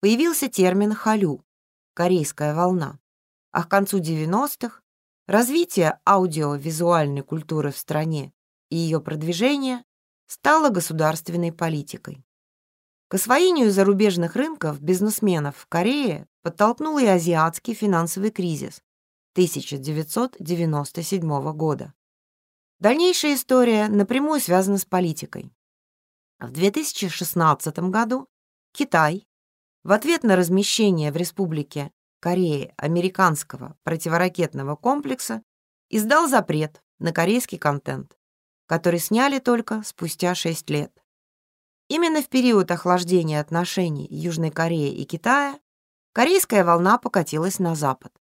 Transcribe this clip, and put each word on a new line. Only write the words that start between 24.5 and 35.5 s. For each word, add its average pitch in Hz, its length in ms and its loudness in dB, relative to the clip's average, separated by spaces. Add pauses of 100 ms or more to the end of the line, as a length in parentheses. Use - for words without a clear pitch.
с 190 80 -6
политикой. - 680 -4 (840)
В 120 120 -14
две 165 200 2
тысячи 294 380 -6
шестнадцатом 165 840 0
году 233 360 -2 (460)
Китай 165 560 0 (560)
в - 80 2
ответ 294 300 2
на 208 120 4
размещение 180 800 2
в 143 40 -4
Республике 160 760 -4 (280)
Корея 170 580 0
американского 175 1040 -2
противоракетного 165 920 -2
комплекса 254 680 -4 (480)